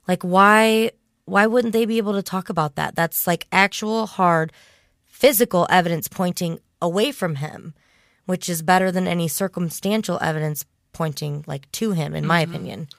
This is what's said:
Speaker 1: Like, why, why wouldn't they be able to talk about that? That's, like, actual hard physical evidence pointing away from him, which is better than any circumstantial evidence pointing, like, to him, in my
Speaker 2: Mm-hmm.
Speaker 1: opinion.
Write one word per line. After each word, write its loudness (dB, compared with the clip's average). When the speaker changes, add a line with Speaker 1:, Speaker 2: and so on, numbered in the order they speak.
Speaker 1:
Like, -2
why, 6
why 4
wouldn't 0
they 0
be -2
able 0
to -2
talk -6
about -2
that? -4
That's, -2
like, -2
actual 0
hard 0
physical 2
evidence 2
pointing -4
away 0
from -4
him, -10
which -4
is -4
better 2
than -2
any 0
circumstantial -4
evidence -4
pointing, -6
like, -12
to -2
him, -2
in -4
my 2
Speaker 2:
Mm-hmm. -6
Speaker 1:
opinion. -12